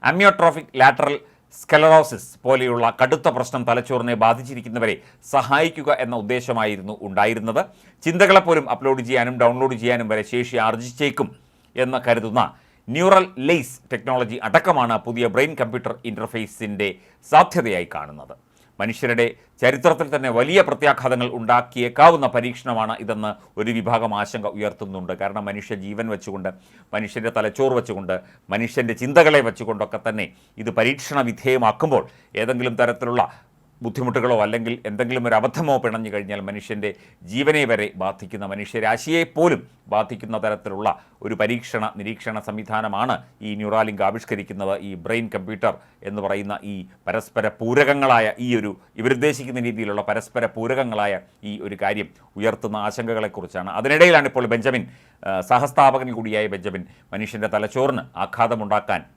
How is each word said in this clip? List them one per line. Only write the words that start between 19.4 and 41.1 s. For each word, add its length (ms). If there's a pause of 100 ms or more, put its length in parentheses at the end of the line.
ചരിത്രത്തിൽ 520
തന്നെ 240
വലിയ 300
പ്രത്യാഘാതങ്ങൾ 600 (100)
ഉണ്ടാക്കിയേക്കാവുന്ന 1000
പരീക്ഷണമാണ് 580 (100)
ഇതെന്ന് 280 (280)
ഒരു 180
വിഭാഗം 440
ആശങ്ക 260 (100)
ഉയർത്തുന്നുണ്ട്. 640
കാരണം 280
മനുഷ്യ 260 (100)
ജീവൻ 280
വെച്ചുകൊണ്ട്, 360 (440)
മനുഷ്യൻ്റെ 440
തലച്ചോറ് 420
വെച്ചുകൊണ്ട്, 360 (340)
മനുഷ്യൻ്റെ 540
ചിന്തകളെ 440
വെച്ചുകൊണ്ടൊക്കെ 640
തന്നെ 180 (300)
ഇത് 220
പരീക്ഷണ 500
വിധേയമാക്കുമ്പോൾ 760 (360)
ഏതെങ്കിലും 400
തരത്തിലുള്ള 420 (580)
ബുദ്ധിമുട്ടുകളോ 600
അല്ലെങ്കിൽ 300 (160)
എന്തെങ്കിലും 380
ഒരു 100
അബദ്ധമോ 360 (100)
പിണഞ്ഞു 280
കഴിഞ്ഞാൽ 380
മനുഷ്യൻ്റെ 400 (420)
ജീവനെ 400
വരെ 160 (140)
ബാധിക്കുന്ന, 520
മനുഷ്യരാശിയെപ്പോലും 1080 (320)
ബാധിക്കുന്ന 500
തരത്തിലുള്ള 460 (360)